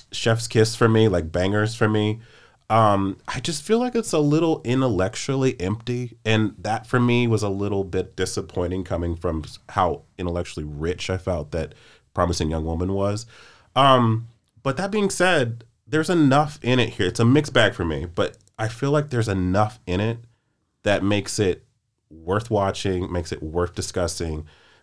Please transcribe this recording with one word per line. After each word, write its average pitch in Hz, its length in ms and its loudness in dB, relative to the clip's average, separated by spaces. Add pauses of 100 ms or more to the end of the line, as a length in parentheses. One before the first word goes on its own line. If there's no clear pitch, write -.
(120)
chef's 113 340 0
kiss 110 300 2
for 117 120 4
me, 113 200 6
like, 85 240 0
bangers 104 420 0
for 110 140 2
me. 107 320 0 (500)
Um, 101 480 4 (100)
I - 120 -8
just 151 220 -6
feel 220 160 0
like 247 160 -2
it's 226 180 -4
a 170 60 2
little 156 460 2
intellectually 127 960 0
empty, 117 640 -6
and 110 340 2
that 104 280 -4
for 127 140 0
me 120 260 2
was 110 160 0
a 104 60 0
little 98 360 -2
bit 92 320 -6
disappointing 90 680 -4
coming 85 320 -4
from 80 280 -4
s-, - 140 -18 (120)
how 90 320 0 (160)
intellectually 87 460 -6
rich 76 460 -6
I 92 80 -2
felt 85 340 -6
that 78 220 -6 (400)
Promising 82 360 0
Young 78 140 -4
Woman 85 280 -2
was. 101 340 -2 (500)
Um, 123 520 4 (340)
but 135 140 -2
that 196 140 -4
being 202 200 0
said, 147 540 0 (220)
there's 156 240 0
enough 147 520 4
in 127 160 2
it 117 120 2
here. 95 160 0
It's 92 140 0
a 113 40 4
mixed 147 280 4
bag 107 220 4
for 87 100 -4
me, 78 220 -4
but - 300 -4 (220)
I 110 100 -2
feel 139 240 -4
like 147 180 0
there's 113 180 0
enough 98 580 0
in 90 140 0
it 117 180 -2 (640)
that 101 180 2
makes 101 360 0
it 95 260 0 (440)
worth 87 420 -4
watching, 95 600 -2
makes 87 200 -6
it 78 100 -8
worth 85 320 -4
discussing, 85 720 -6 (360)